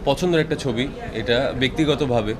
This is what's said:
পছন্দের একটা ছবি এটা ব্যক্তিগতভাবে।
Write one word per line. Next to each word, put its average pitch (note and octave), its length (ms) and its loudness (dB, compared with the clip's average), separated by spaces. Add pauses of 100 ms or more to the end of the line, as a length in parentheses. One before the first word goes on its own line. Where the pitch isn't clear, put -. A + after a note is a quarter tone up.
পছন্দের D#3+ 360 2
একটা D#3 140 -2
ছবি B2+ 340 -2 (260)
এটা A2+ 460 0
ব্যক্তিগতভাবে। B2+ 800 2